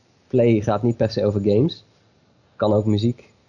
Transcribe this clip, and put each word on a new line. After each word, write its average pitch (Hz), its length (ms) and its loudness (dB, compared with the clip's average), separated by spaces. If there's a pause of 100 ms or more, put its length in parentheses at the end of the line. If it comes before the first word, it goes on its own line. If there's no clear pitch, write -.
(280)
Play 117 320 2
gaat 107 220 -2
niet 120 140 -2
per 110 140 0
se 101 140 -4
over 104 200 0
games. 110 400 0 (720)
Kan 104 160 -2
ook 104 140 0
muziek, 110 460 -2 (160)